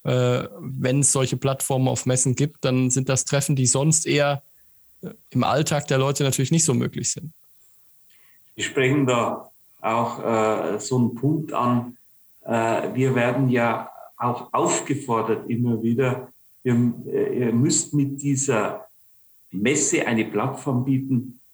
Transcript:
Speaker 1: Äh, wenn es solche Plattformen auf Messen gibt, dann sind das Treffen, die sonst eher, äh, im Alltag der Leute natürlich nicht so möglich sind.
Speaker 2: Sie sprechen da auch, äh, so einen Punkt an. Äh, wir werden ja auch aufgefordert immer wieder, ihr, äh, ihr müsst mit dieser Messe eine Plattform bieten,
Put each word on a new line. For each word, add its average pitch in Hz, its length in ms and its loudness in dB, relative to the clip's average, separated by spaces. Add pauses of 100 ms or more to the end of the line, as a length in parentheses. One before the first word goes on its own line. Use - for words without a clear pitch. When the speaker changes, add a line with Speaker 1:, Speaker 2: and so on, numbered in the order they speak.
Speaker 1:
Äh, 123 380 2 (180)
wenn 131 400 0
es 135 100 2
solche 131 240 0
Plattformen 131 540 0
auf 120 160 -2
Messen 127 320 0
gibt, 147 260 -2
dann 127 280 2
sind 131 180 0
das 131 160 0
Treffen, 139 320 0
die 127 80 2
sonst 147 420 2
eher, 143 340 2 (600)
äh, 185 80 -12 (220)
im 127 120 2
Alltag 147 440 0
der 139 100 2
Leute 139 260 0
natürlich 135 280 0
nicht 165 120 4
so 135 100 2
möglich 123 380 -2
sind. - 220 -12 (1200)
Speaker 2:
Sie - 80 -10
sprechen 135 420 2
da 120 440 0 (320)
auch, 117 420 -2
äh, 107 560 0
so - 180 -2
einen 117 180 2
Punkt 156 360 0
an. 123 460 0 (480)
Äh, 113 480 0
wir 127 220 2
werden 123 340 2
ja 117 400 0 (260)
auch - 380 -4
aufgefordert 113 960 -2
immer 117 340 0
wieder, 120 480 0 (320)
ihr, 120 300 2 (140)
äh, - 320 0
ihr 117 140 0
müsst 143 400 2
mit 139 280 0
dieser 123 680 0 (640)
Messe 127 560 0
eine 110 180 0
Plattform 123 600 -2
bieten, 131 540 -2 (140)